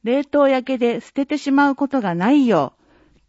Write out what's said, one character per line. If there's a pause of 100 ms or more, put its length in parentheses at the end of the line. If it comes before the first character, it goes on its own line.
冷
凍
焼
け
で
捨
て
て
し
ま
う
こ
と
が
な
い
よ
う、 (480)